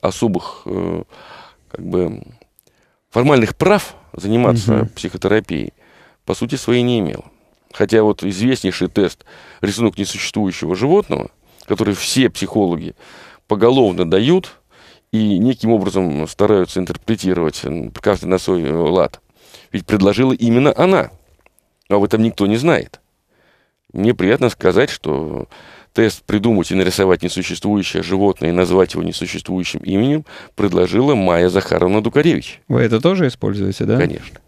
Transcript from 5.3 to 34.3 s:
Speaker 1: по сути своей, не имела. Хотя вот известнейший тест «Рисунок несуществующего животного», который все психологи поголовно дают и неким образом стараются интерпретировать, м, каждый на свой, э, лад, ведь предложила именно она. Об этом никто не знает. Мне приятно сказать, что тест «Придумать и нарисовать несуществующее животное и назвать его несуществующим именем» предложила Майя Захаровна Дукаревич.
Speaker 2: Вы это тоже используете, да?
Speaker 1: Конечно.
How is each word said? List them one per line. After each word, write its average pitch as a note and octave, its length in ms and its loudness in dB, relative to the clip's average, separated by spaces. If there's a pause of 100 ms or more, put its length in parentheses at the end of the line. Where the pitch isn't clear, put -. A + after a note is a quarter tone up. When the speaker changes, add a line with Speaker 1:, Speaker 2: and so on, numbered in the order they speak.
Speaker 1:
по - 100 -4
сути C#3 200 -4
своей, B2 280 0
не B2 160 0
имела. - 260 -6 (480)
Хотя G#2+ 300 2
вот G#2+ 200 0
известнейший F#2+ 640 -2
тест - 360 -2 (360)
«Рисунок G2+ 360 0
несуществующего F#2+ 800 -4
животного», C3+ 560 0 (340)
который G#2 300 0
все C3 340 0
психологи F2+ 640 -2 (520)
поголовно G#2 640 4
дают C3 440 2 (580)
и G#2+ 260 2
неким A#2 340 2
образом F#2 560 0
стараются G2+ 520 2
интерпретировать, F2+ 880 -2
м, C2 260 -8
каждый F#2+ 340 -2
на F#2 120 0
свой, F2+ 260 -2
э, C#2 100 -4
лад, E2 480 0 (500)
ведь F#2+ 140 -8
предложила G#2 480 2
именно A#2+ 420 2
она. F3+ 360 2 (760)
Об G2+ 140 2
этом A2 200 2
никто G2+ 240 0
не G#2+ 100 2
знает. C#3 420 -2 (920)
Мне A2+ 200 2
приятно A2 360 2
сказать, G2 400 2
что D2+ 580 -6 (460)
тест A2+ 300 0
«Придумать G#2 480 0
и F2+ 40 -2
нарисовать F#2 480 2
несуществующее F2+ 800 -4
животное F#2 460 0
и E2+ 40 0
назвать F2+ 400 2
его E2+ 100 -4
несуществующим F2 800 -8
именем» B2+ 440 -2 (300)
предложила G2 600 2
Майя F2+ 340 4
Захаровна F#2 520 0
Дукаревич. B2 680 0
Speaker 2:
Вы B2+ 120 2
это A2+ 200 0
тоже F3 260 2
используете, G2+ 560 -4
да? G#2+ 140 0
Speaker 1:
Конечно. - 500 -4